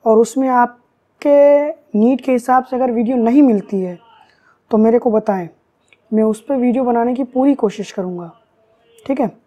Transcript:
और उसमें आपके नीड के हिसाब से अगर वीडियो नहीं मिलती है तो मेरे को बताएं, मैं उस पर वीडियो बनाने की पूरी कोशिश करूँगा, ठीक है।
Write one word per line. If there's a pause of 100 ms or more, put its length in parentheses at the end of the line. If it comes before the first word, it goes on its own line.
और
उसमें
आपके (260)
नीड
के
हिसाब
से
अगर
वीडियो
नहीं
मिलती
है (720)
तो
मेरे
को
बताएं, (640)
मैं
उस
पर
वीडियो
बनाने
की
पूरी
कोशिश
करूँगा, (680)
ठीक
है। (200)